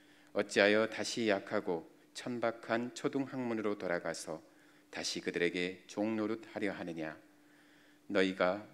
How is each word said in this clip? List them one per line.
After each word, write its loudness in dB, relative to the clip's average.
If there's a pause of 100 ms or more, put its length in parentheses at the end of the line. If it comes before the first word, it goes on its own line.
(320)
어찌하여 6
다시 -2
약하고 0 (220)
천박한 -2
초등학문으로 -2
돌아가서 -4 (480)
다시 -6
그들에게 -2
종노릇하려 -2
하느냐? -8 (920)
너희가 4